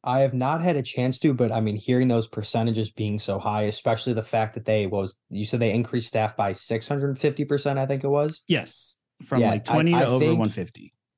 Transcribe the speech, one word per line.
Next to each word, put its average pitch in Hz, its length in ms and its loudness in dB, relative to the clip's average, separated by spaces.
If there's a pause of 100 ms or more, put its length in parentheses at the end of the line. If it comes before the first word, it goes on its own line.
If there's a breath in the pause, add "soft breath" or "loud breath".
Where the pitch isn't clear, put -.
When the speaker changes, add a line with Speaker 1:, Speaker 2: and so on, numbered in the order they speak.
Speaker 1:
I 131 140 4
have 135 120 4
not 135 280 0
had 170 160 2
a 135 40 0
chance 131 380 -2
to, 151 140 4
but, 117 180 2
I 113 80 0
mean, 107 160 0
hearing 127 320 2
those 117 220 2
percentages 113 600 -2
being 107 300 -4
so 98 200 -4
high, 107 240 -2
especially 113 500 0
the 110 100 -2
fact 110 320 -2
that 113 80 -10
they, 107 240 2
what 98 140 -2
was, 95 140 -6 (140)
you 104 140 -6
said 117 160 -2
they 113 140 2
increased 113 340 -2
staff 107 300 -2
by 101 160 -2
six 113 340 -6
hundred 139 320 -2
fifty 143 240 0
percent, 139 340 -2
I 135 80 0
think 139 200 -4
it - 20 -2
was? 147 400 0
Speaker 2:
Yes. - 500 -4 (280)
From, 127 160 2
Speaker 1:
Yeah, 107 100 4
Speaker 2:
like, 110 180 -2
Speaker 1:
I, - 40 0
Speaker 2:
twenty 165 200 4
Speaker 1:
I - 120 4
Speaker 2:
to - 20 0
over 127 180 4
Speaker 1:
think - 140 4
Speaker 2:
one 107 100 2
fifty. - 440 -10 (240)